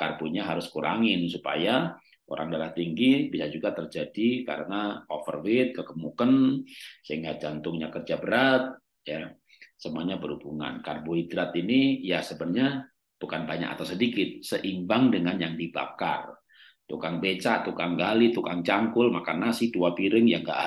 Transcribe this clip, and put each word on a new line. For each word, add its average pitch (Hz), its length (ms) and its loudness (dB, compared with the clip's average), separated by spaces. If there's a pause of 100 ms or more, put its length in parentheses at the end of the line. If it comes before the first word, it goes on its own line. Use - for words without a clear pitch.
karbonya 80 480 -4
harus 82 160 -2
kurangin 87 640 0
supaya 92 640 0 (340)
orang 80 240 -4
darah 80 240 -4
tinggi 87 560 2
bisa 82 160 -2
juga 82 240 -2
terjadi 101 720 -2
karena 95 640 -4
overweight, 98 640 0
kegemukan, 131 880 2 (400)
sehingga 78 400 -6
jantungnya 78 480 -4
kerja - 320 -6
berat, 127 560 2 (240)
ya, 80 320 -10 (480)
semuanya 85 400 -4
berhubungan. 73 640 -6
Karbohidrat 82 720 -2
ini 131 480 4
ya 87 160 0
sebenarnya 113 640 0 (320)
bukan 78 320 -6
banyak 80 240 -4
atau 78 160 -8
sedikit, 95 560 0
seimbang 98 640 2
dengan 92 320 2
yang 80 160 -2
dibakar. 78 800 -4 (480)
Tukang 80 320 -4
beca, 95 480 0
tukang 87 320 -2
gali, 110 320 6
tukang 90 320 0
cangkul, 113 480 2
makan 90 400 0
nasi 117 240 0
dua 87 240 2
piring, 110 320 6
ya 82 160 2
nggak 76 220 0